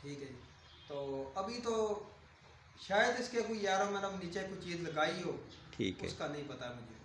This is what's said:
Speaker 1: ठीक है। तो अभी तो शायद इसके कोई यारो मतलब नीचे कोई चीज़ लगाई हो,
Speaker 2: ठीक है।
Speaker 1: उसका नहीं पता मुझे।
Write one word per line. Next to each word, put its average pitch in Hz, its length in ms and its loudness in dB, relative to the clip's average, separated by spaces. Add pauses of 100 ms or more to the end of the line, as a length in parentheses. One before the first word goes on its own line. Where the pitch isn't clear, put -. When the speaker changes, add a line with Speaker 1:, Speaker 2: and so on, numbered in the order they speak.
Speaker 1:
ठीक 143 160 -8
है। 131 140 -10 (560)
तो 139 480 -2
अभी 233 200 -2
तो 214 500 2 (800)
शायद 233 300 6
इसके 240 240 0
कोई 214 180 0
यारो 196 320 4
मतलब 196 320 0
नीचे 175 160 -2
कोई 190 180 -4
चीज़ 175 240 -4
लगाई 160 400 2
हो, - 180 -2 (380)
Speaker 2:
ठीक 95 240 0
है। - 60 -2
Speaker 1:
उसका 160 200 -2
नहीं 147 160 -4
पता 123 240 -8
मुझे। 120 380 -10